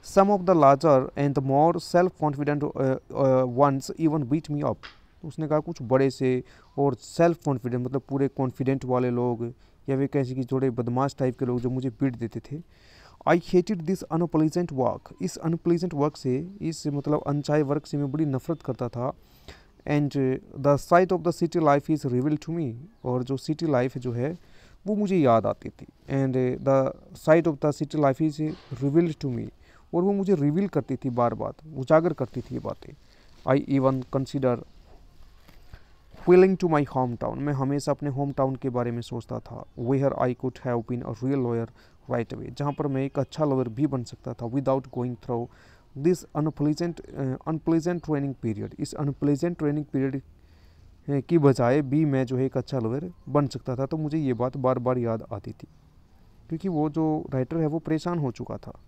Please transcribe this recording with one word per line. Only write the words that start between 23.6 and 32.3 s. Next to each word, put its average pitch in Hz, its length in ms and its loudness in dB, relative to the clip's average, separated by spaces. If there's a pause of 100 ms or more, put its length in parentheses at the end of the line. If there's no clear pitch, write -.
लाइफ 131 260 0
जो 123 140 -6
है 127 260 -4 (500)
वो 208 80 0
मुझे 196 220 2
याद 117 280 6
आती - 240 -4
थी। - 180 -20 (340)
And 131 200 0 (280)
the 135 100 6 (460)
sight 160 280 4
of 139 60 -10
the 147 220 0
city 147 260 0
life 135 220 0
is 151 120 -8 (420)
revealed 156 420 2
to 123 140 -4
me, 113 100 -8 (440)
और 175 100 2
वो 202 100 2
मुझे 196 220 2
रिवील 151 320 2
करती 135 280 -2
थी, 131 140 -4
बार 120 240 2
बार 107 200 -6 (260)
उजागर 160 340 4
करती - 280 -6